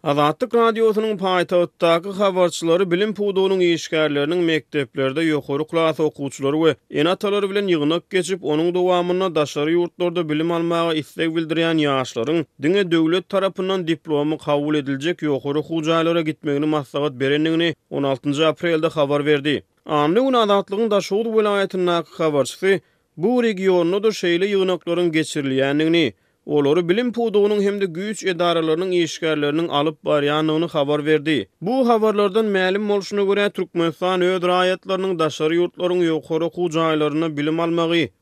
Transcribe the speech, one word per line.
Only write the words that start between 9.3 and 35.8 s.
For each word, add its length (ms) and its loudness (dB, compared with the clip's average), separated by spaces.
daşary 380 0
ýurtlarda 560 -2
bilim 220 0
almaga 420 0
istek 420 -4
bildirýän 460 0
ýaşlaryň 640 -2
diňe 300 0
döwlet 380 0
tarapyndan 580 -2
diplomy 500 -2
kabul 380 -2
ediljek 500 -4
ýokary 320 -2
okuw 240 -4
jaýlara 400 0
gitmegini 440 -4
maslahat 540 -2
berenligini 540 0
on 140 -4
altynjy 420 0
aprelde 420 0
habar 380 0
berdi. 380 0
Anly 340 2
gün 140 2
Azatlygyň 580 2
Daşoğlu 460 0
welaýatynyň 680 0
habarçysy 640 0
bu 260 2
regionda 600 2
da 40 2
şeýle 460 0
ýygnaklaryň 540 0
geçirilýändigini, 960 0
olary 440 2
bilim 240 0
pudunyň 480 2
hemde 240 0
güýç 460 -8
edaralarynyň 640 0
işgärleriniň 680 -2
alyp 360 0
barýandygyny 640 0
habar 360 -2
berdi. 420 0
Bu 280 0
habarlardan 560 2
ma'lum 440 0
bolşuna 320 -2
görä, 280 0
Türkmenistan 720 -2
öz 200 0
raýatlarynyň 800 0
daşary 400 0
ýurtlaryň 480 0